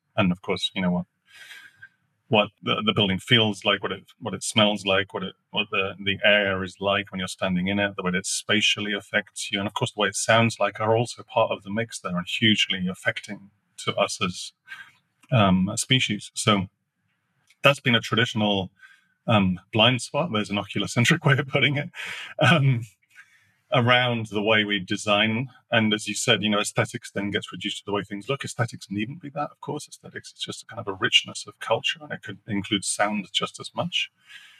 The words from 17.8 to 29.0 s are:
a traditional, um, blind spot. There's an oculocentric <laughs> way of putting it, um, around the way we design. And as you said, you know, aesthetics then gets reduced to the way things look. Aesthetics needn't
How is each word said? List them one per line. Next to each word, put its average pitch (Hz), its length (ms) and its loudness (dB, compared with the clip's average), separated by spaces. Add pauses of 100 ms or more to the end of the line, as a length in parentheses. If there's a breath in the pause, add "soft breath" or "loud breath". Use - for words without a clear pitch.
a 110 60 2
traditional, 104 720 0 (560 soft breath)
um, 98 320 4 (120)
blind 123 300 4
spot. 147 320 -4
There's 104 160 -2
an 104 80 -2
oculocentric 104 640 0
<laughs> - 20 -4
way 139 120 6
of 139 100 -2
putting 139 300 0
it, 180 120 -6 (500 loud breath)
um, 135 420 4 (920 soft breath)
around 123 520 4
the 104 160 -2
way 107 200 4
we 104 160 0
design. 107 720 0 (220 soft breath)
And 110 240 4
as - 120 -6
you 104 60 -6
said, 98 300 2
you 107 60 0
know, 104 100 2
aesthetics - 500 -4
then 101 220 -4
gets 98 200 -4
reduced 95 280 -8
to - 60 -18
the 101 60 -8
way 101 120 -2
things 101 260 -12
look. 139 140 -4
Aesthetics - 480 -6
needn't 110 280 -6